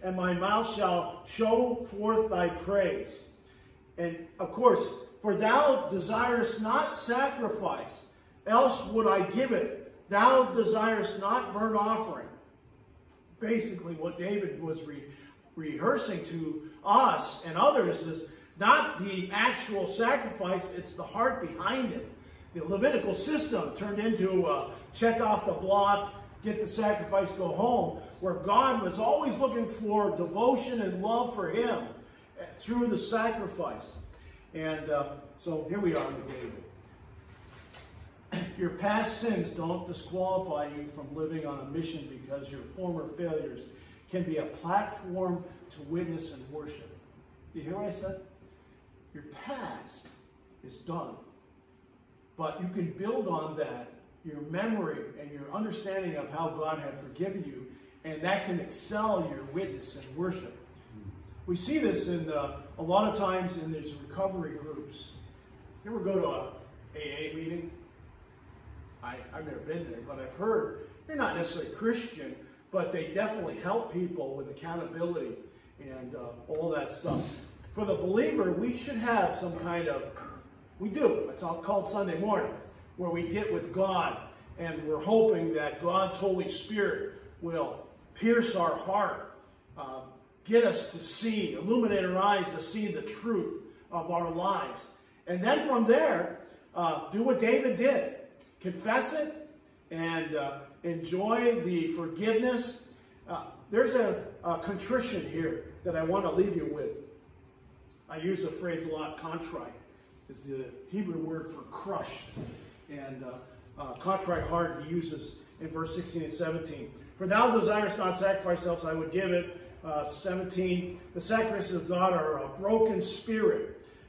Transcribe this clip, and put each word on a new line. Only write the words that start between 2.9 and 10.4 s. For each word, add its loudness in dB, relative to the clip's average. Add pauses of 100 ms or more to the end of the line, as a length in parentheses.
And -4 (120)
of -4
course, 8 (360)
"For 2
thou 6
desirest 2
not 2
sacrifice, -2 (400)
else 6
would 4
I 6
give 2
it. -2 (160)
Thou 10